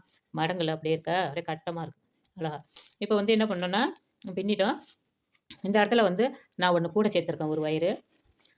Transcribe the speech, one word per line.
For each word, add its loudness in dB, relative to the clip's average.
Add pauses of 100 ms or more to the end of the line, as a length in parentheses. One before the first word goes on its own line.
(400)
மடங்கல, 0
அப்படியே -2
இருக்கா, -2 (100)
அப்படியே -6
கட்டமா -6
இருக்கு -18 (360)
அழகா. -6 (440)
இப்போ 0
வந்து 2
என்ன 2
பண்ணோம்னா 0 (560)
பின்னிட்டோம். 0 (880)
இந்த 0
இடத்துல 4
வந்து 2 (360)
நான் 4
ஒண்ணு 2
கூட 2
சேர்த்திருக்கேன், 0
ஒரு -2
ஒயரு. 0 (680)